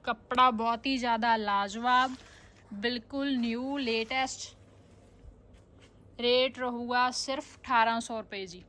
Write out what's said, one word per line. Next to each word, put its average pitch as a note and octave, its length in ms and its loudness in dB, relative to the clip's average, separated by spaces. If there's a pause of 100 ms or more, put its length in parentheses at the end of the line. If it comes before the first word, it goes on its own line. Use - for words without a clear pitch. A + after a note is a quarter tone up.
ਕੱਪੜਾ B3 480 4
ਬਹੁਤ A3+ 340 -2
ਹੀ C4+ 120 0
ਜ਼ਿਆਦਾ A#3 380 2
ਲਾਜਵਾਬ, A3+ 800 0 (600)
ਬਿਲਕੁਲ B3 640 -4
ਨਿਊ A#3+ 400 -2
ਲੇਟੈਸਟ। B3 760 -4 (1600)
ਰੇਟ B3+ 400 2
ਰਹੂਗਾ B3 540 0
ਸਿਰਫ C4+ 420 -6
ਅਠਾਰਾਂ A#3 460 2
ਸੌ A3+ 180 -8
ਰੁਪਏ G3 280 -10
ਜੀ। F3+ 220 -16